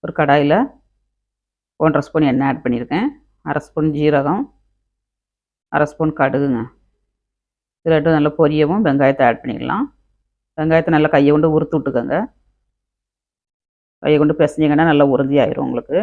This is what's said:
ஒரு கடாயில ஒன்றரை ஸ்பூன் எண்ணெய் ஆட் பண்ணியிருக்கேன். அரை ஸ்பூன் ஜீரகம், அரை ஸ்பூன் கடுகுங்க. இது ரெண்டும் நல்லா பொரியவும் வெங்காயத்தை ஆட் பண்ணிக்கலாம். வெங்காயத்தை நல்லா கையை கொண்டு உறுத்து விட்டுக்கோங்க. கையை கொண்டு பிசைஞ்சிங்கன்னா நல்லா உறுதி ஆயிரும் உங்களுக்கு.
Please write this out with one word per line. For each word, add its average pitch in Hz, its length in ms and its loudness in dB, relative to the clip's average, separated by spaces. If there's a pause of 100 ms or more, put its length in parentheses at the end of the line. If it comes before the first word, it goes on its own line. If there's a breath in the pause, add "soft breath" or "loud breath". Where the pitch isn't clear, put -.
ஒரு 131 140 -10
கடாயில 147 360 2 (1300)
ஒன்றரை 151 200 2
ஸ்பூன் 156 240 -2
எண்ணெய் 131 220 0
ஆட் - 140 -8
பண்ணியிருக்கேன். 127 440 -4 (400)
அரை 147 160 -4
ஸ்பூன் 156 320 -2
ஜீரகம், 151 440 0 (1300)
அரை 147 160 0
ஸ்பூன் 156 300 -4
கடுகுங்க. 139 400 0 (1200)
இது 165 140 -2
ரெண்டும் 156 220 2
நல்லா 147 220 2
பொரியவும் 156 480 2
வெங்காயத்தை 139 420 2
ஆட் - 140 -2
பண்ணிக்கலாம். 131 420 -6 (760)
வெங்காயத்தை 160 380 0
நல்லா 151 200 2
கையை 143 180 4
கொண்டு 156 220 2
உறுத்து 156 220 -2
விட்டுக்கோங்க. 135 440 -4 (1800)
கையை 151 160 4
கொண்டு 151 180 0
பிசைஞ்சிங்கன்னா 156 520 2
நல்லா 143 220 4
உறுதி 139 300 0
ஆயிரும் - 220 -4
உங்களுக்கு. 127 360 -4